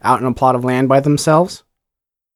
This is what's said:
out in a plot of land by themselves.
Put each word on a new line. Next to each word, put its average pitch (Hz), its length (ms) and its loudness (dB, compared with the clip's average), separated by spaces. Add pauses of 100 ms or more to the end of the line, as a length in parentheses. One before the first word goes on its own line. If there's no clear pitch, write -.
out 120 180 0
in 127 60 -4
a 123 80 -2
plot 131 220 0
of 123 80 -4
land 127 240 0
by 135 120 4
themselves. 156 640 0 (720)